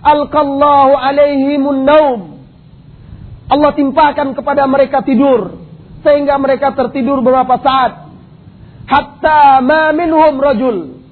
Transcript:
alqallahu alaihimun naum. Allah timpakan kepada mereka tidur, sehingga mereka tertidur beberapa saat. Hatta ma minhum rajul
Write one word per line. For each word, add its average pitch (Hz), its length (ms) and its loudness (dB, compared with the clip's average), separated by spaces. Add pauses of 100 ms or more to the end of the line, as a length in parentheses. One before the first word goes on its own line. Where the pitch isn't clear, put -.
alqallahu 285 960 2
alaihimun 277 880 0
naum. 277 360 2 (1300)
Allah 285 280 2
timpakan 285 560 -2
kepada 277 320 -2
mereka 269 400 0
tidur, 262 560 0 (400)
sehingga 285 400 0
mereka 269 320 -2
tertidur 269 480 -2
beberapa 254 400 0
saat. 262 480 -2 (800)
Hatta 285 720 2
ma 311 320 0
minhum 311 480 0
rajul 226 560 -2 (160)